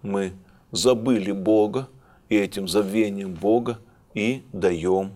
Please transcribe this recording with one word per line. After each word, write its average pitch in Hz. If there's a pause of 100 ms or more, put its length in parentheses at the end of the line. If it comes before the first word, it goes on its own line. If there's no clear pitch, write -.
Мы 98 (380)
забыли 113
Бога, 107 (460)
и -
этим 98
забвением 98
Бога 113 (340)
и 117 (100)
даём 92